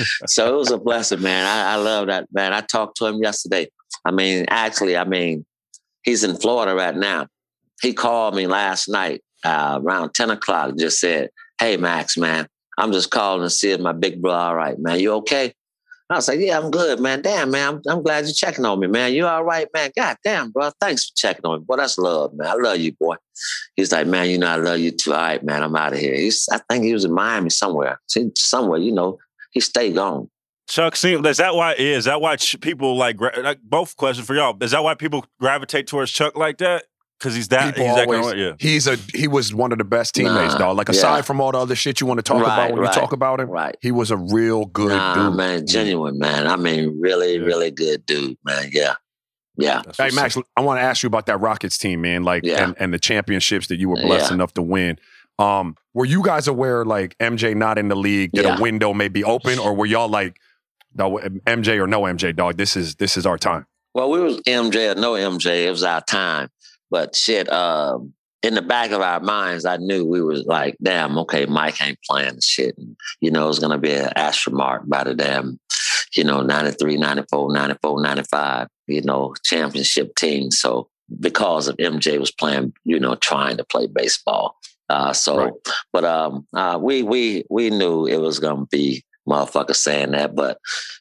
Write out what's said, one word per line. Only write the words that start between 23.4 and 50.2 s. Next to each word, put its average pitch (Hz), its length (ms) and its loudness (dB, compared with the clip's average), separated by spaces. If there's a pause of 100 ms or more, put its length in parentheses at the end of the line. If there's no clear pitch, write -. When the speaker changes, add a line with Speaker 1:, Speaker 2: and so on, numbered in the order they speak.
Speaker 1:
He's 92 160 2
like, 80 160 2
"Man, 90 220 2
you 90 100 2
know 87 80 2
I 82 80 0
love 85 240 0
you 85 120 2
too. - 220 -2
All 78 80 2
right, 82 220 -2
man, 73 180 -2
I'm 78 140 -2
outta 73 220 0
here." 69 180 -2
He's, 98 360 0
I 110 160 0
think 120 160 0
he 113 100 2
was 98 120 0
in 82 60 2
Miami 98 400 0
somewhere. 73 560 -2
See, 113 280 -2
somewhere, 101 440 2
you 107 120 0
know, 92 280 -2 (320)
he 131 80 0
stayed 120 360 0
gone. 82 360 -4 (360)
Speaker 2:
Chuck, 160 280 0
see, 180 180 2
is 147 240 2
that 180 160 2
why, 165 240 2
is 135 280 2
that 147 160 2
why 156 160 2
ch-, - 220 -2
people 135 380 -2
like, 120 180 2
gra-, 117 160 0 (120)
like, 139 180 -2
both 156 340 -2
questions 123 320 -2
for 135 60 -2
y'all. 131 280 2
Is 117 100 0
that 151 120 2
why 156 120 2
people 147 300 -4 (140)
gravitate 135 480 0
towards 135 240 -2
Chuck 151 240 0
like 156 220 0
that? 180 280 0 (360)
'Cause 123 140 -4
he's 110 140 -4
that, 139 260 4
Speaker 3:
People 131 120 0
Speaker 2:
he's 120 100 4
that 120 100 4
Speaker 3:
always, 117 200 0
Speaker 2:
kinda, 101 180 -2
yeah. 82 140 -4
Speaker 3:
he's 151 280 2
a, 131 80 2 (180)
he 151 140 -2
was 127 260 0
one 120 200 0
of 113 40 -4
the 110 60 0
best 117 320 0
teammates, 92 380 2
Speaker 1:
Nah, - 60 0
Speaker 3:
dog. 92 180 2
Like, 104 100 0
aside - 300 4
Speaker 1:
yeah. 143 60 0
Speaker 3:
from 139 180 0
all 135 100 2
the 131 60 0
other 127 180 0
shit 131 240 -2
you 131 80 0
wanna 120 140 0
talk 127 200 2
Speaker 1:
Right, 113 120 2
Speaker 3:
about 92 180 2
when - 80 0
Speaker 1:
right, 95 160 2
Speaker 3:
you - 60 4
talk 127 100 0
about 131 300 0
him, 120 80 -4
Speaker 1:
right. 80 320 -4
Speaker 3:
he 123 100 0
was 117 180 2
a 113 60 2
real 110 520 2
good 104 280 0
Speaker 1:
Nah, 95 200 2 (120)
Speaker 3:
dude. 87 80 2
Speaker 1:
man, 90 320 0
genuine, 85 500 0
man. 73 300 0
I 90 80 2
mean, 80 460 0
really, 87 340 2
Speaker 2:
Yeah. 85 60 0
Speaker 1:
really 85 300 0
good 76 340 -2
dude, 71 400 -2
man. 69 260 -4
Yeah, 71 220 2 (640)
yeah. 73 280 0
Speaker 2:
That's - 120 -18
Speaker 3:
Hey, 135 80 0
Speaker 2:
what's 131 100 0
Speaker 3:
Max, 131 220 0